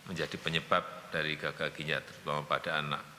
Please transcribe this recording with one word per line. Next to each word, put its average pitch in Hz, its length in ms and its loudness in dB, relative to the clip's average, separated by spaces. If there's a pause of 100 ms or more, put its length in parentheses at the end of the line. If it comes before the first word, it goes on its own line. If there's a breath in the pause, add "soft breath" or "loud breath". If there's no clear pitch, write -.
menjadi 82 320 -2
penyebab 82 480 4 (320)
dari 76 240 2
gagal 78 400 0
ginjal, 76 240 0
terutama 73 400 -2
pada 73 320 2
anak. 73 320 0 (120)